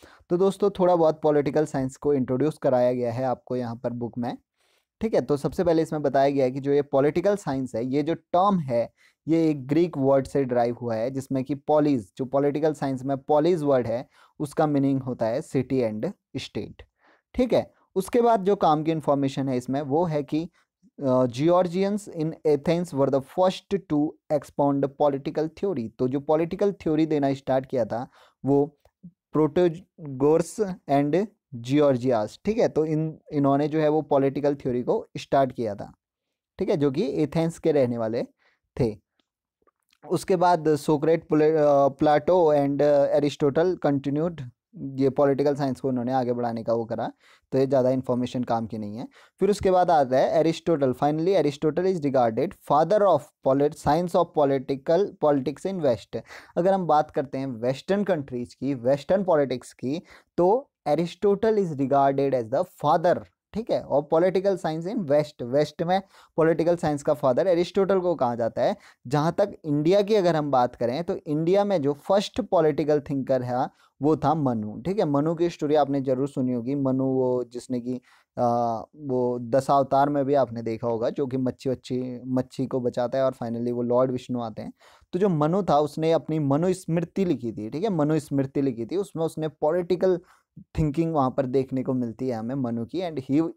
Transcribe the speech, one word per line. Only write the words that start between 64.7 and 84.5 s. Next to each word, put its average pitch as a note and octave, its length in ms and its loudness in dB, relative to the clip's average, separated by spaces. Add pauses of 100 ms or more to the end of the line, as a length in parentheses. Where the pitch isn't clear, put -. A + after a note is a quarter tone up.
in G#3+ 140 -6
West, D3 440 -2
वेस्ट C#3+ 400 -2
में F3+ 200 0 (340)
पॉलिटिकल E3 400 2
साइंस D3+ 260 -2
का D3+ 120 0
फादर C3+ 320 2
एरिस्टोटल F#3 540 2
को F3 140 0
कहा A#2+ 200 0
जाता A2+ 280 -2
है। F3 140 0 (300)
जहाँ D3 260 0
तक G3 200 0 (120)
इंडिया D#3+ 380 2
की G3+ 120 0
अगर F3 220 4
हम D3+ 140 -2
बात B2 240 2
करें, B2+ 300 -2
तो F#3 120 -4 (100)
इंडिया E3 380 2
में G3 180 0
जो C#3+ 100 2
फर्स्ट G3 480 -2
पॉलिटिकल D3+ 600 2
थिंकर C3+ 420 -2
है B2 420 -4 (180)
वो D3+ 140 2
था D3 180 0
मनु, A2+ 460 -2
ठीक E3 180 -4
है। F3+ 60 2
मनु D3 300 0
की E3+ 160 0
स्टोरी D3+ 240 -2
आपने C#3+ 260 2
जरूर C3+ 280 -2
सुनी B2+ 240 -4
होगी। B2 220 -4
मनु C3 300 0
वो B2+ 400 0
जिसने A#2+ 360 -8
कि, B2 200 -6 (380)
आ, A#2+ 80 2 (500)
वो B2+ 420 -2
दशावतार C3+ 680 2
में C#3+ 160 0
भी C#3 100 0
आपने A#2 280 0
देखा A2+ 260 -4
होगा, A#2 220 -2
जो C#3+ 160 -4
कि C3 100 -4
मच्छी C3 340 -4
वच्छी, B2+ 540 -6
मच्छी B2+ 420 -4
को C3 140 -4
बचाता B2 380 -2
है C3+ 60 2
और C3 80 0
finally A#2+ 400 -6
वो B2 100 -4
लॉर्ड B2 280 2
विष्णु B2 300 -6
आते A2+ 220 -10